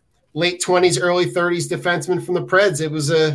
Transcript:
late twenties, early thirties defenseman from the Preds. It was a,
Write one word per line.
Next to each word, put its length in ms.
late 260
twenties, 380
early 280
thirties 420
defenseman 560
from 100
the 100
Preds. 360
It 100
was 200
a, 240